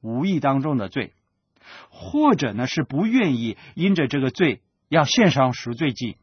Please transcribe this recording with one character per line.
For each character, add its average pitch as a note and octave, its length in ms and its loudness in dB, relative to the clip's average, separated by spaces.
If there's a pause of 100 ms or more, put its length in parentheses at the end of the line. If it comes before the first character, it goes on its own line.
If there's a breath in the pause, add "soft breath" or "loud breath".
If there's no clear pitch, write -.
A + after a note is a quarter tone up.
无 A#2 240 -4
意 F#3 160 0
当 C#3 200 2
中 C#3+ 160 -2
的 G2+ 120 -4
罪， - 240 -6 (760 loud breath)
或 D4 460 2
者 C3 160 -2
呢 A#2 160 -4
是 D#3 160 -2
不 D3 220 -2
愿 A3 320 2
意 A2+ 200 -4 (160 loud breath)
因 F#3+ 220 2
着 D3+ 120 0
这 C#3+ 120 -2
个 C3 100 0
罪 C#3 320 0 (280)
要 D3+ 160 4
献 G3 260 4
上 C3 220 2
赎 A#2+ 200 -8
罪 C3 200 -2
祭。 A2 300 -8